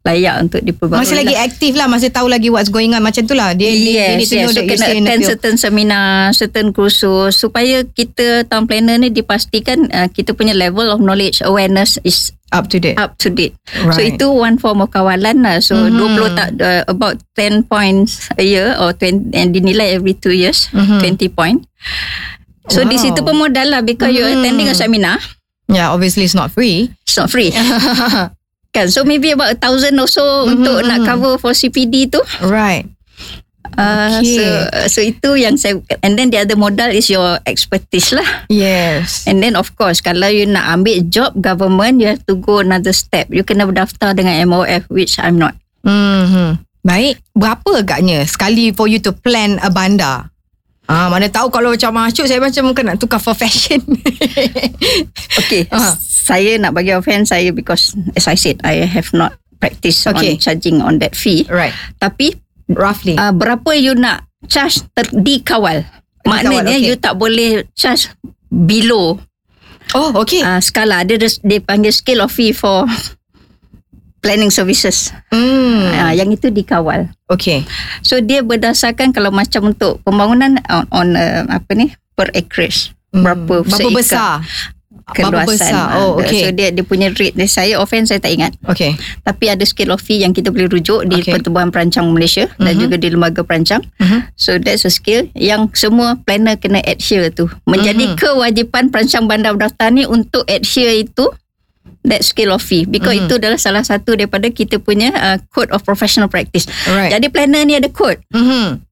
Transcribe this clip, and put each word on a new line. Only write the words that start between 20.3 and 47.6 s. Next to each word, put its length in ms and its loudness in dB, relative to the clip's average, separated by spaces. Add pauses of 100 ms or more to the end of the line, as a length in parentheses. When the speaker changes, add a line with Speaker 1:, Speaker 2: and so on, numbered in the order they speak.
Speaker 1:
years, 380 0
Speaker 2:
Mhm. 260 4
Speaker 1:
twenty 300 0
point. 340 0 (1040)
So, 160 0
di 140 2
Speaker 2:
Wow. 80 0
Speaker 1:
situ 160 0
pun 160 0
modal 320 0
lah 160 0
because 260 0
you 140 2
Speaker 2:
Mhm. 160 0
Speaker 1:
attending 260 0
a 80 0
seminar. 460 0 (500)
Speaker 2:
Yeah, 240 2
obviously 320 0
it's 80 -2
not 160 0
free. 380 0 (160)
Speaker 1:
It's 100 -2
not 140 0
free. 260 0
Speaker 2:
<laughs> 60 -2 (1080)
Speaker 1:
Kan? 160 0
So, 160 2
maybe 280 2
about 200 0
a 80 -2
thousand 400 2
or 80 2
so 400 2
Speaker 2:
Mhm, 160 2
Speaker 1:
untuk 240 2
nak 160 2
Speaker 2:
mhm. 40 2
Speaker 1:
cover 320 2
for 160 0
C 160 0
P 160 0
D 200 2
tu. 120 0 (240)
Speaker 2:
Right. 440 0 (880)
Speaker 1:
Ah, 440 0
Speaker 2:
Okey. 160 2
Speaker 1:
so, 80 0 (440)
so 160 -2
itu 360 -2
yang 160 2
saya, 240 -2 (240)
and 160 2
then 120 2
the 120 2
other 160 0
modal 320 0
is 160 0
your 400 0
expertise 640 -2
lah. 360 -4
Speaker 2:
Yes. 800 0
Speaker 1:
And 120 2
then 160 0
of 200 -4
course, 280 0
kalau 240 -2
you 200 2
nak 240 0
ambil 360 2
job 320 0
government, 600 2
you 120 4
have 160 -4
to 80 0
go 280 0
another 280 0
step. 400 -2
You 120 -2
kena 280 0
berdaftar 440 -2
dengan 280 0
M 80 2
O 120 2
F, 240 -2
which 320 -2
I'm 200 2
not. 160 0 (280)
Speaker 2:
Mhm. 800 2 (200)
Baik. 480 0
Berapa 520 0